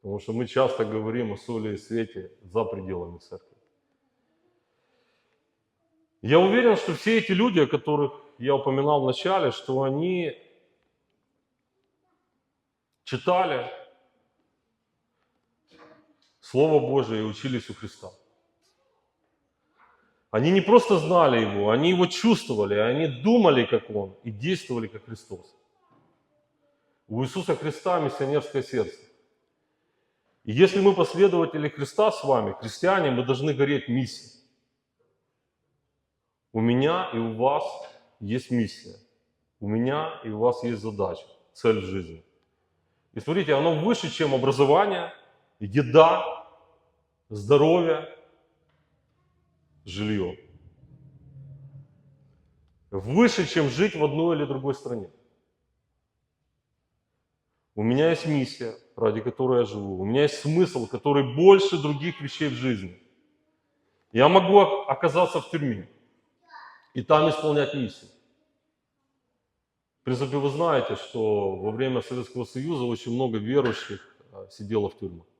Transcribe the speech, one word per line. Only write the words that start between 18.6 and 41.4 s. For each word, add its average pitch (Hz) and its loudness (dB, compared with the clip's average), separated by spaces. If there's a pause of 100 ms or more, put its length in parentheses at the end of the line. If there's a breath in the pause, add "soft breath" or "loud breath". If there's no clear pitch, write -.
Они 127 2
не 190 4
просто 208 6
знали 156 4
Его, 101 0
они 135 4
Его 180 2
чувствовали, 123 0
они 123 0
думали, 147 4
как - -2
Он, 101 -6
и 120 -10
действовали, 120 -6
как - -18
Христос. - -18 (1500)
У 110 -4
Иисуса 139 -4
Христа 165 -4
миссионерское 143 -4
сердце. 107 -6 (1500)
И 110 -8
если 185 6
мы 196 6
последователи 170 2
Христа 202 0
с - -8
вами, 113 0
христиане, 170 -2
мы 123 -2
должны 135 -2
гореть 139 0
миссией. - -6 (2000)
У 110 -4
меня 135 0
и 117 -6
у 113 -6
вас 135 0 (600)
есть 113 -6
миссия. 117 -4 (640)
У 101 -8
меня 131 -4
и 113 -12
у 107 -8
вас 120 0
есть 117 -6
задача, 101 -6 (240)